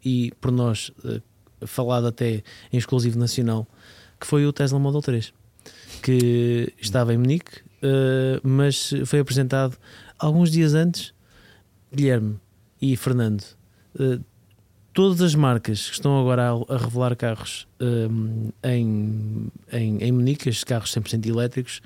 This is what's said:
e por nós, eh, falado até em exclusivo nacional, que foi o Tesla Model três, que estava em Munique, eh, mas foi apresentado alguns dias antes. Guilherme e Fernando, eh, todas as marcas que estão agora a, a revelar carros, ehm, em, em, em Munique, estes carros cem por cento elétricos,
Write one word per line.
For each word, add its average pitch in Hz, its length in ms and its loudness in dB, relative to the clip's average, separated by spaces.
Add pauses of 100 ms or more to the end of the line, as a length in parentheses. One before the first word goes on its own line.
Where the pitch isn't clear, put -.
e 123 360 0
por 131 100 -2
nós, 120 400 0 (140)
eh, 117 160 -6 (460)
falado 123 400 -2
até 113 360 -2 (280)
em 131 60 0
exclusivo 120 420 0
nacional, 117 480 0 (540)
que - 60 -14
foi 147 180 2
o 147 80 2
Tesla 139 260 0
Model 139 220 0
três, 120 320 -2 (680)
que 120 760 2
estava 117 360 0
em - 20 2
Munique, 131 460 0 (180)
eh, 131 640 2
mas 135 500 2 (140)
foi 147 140 2
apresentado 131 540 0 (440)
alguns 160 320 4
dias 160 240 4
antes. 170 400 0 (760)
Guilherme 123 480 0 (440)
e 135 160 2
Fernando, 113 440 0 (560)
eh, 131 200 0 (720)
todas 185 300 4
as 170 120 4
marcas 120 540 2
que - 60 -10
estão 139 260 2
agora 123 300 2
a, 120 240 -4
a - 20 0
revelar 120 400 -2
carros, - 500 -6 (140)
ehm, 110 720 -2 (120)
em, 110 840 -2 (260)
em, 110 300 -2
em 120 100 2
Munique, 127 380 0
estes - 140 -4
carros 117 280 -4
cem 113 100 -2
por 101 60 -12
cento 113 180 -4
elétricos, 120 600 -4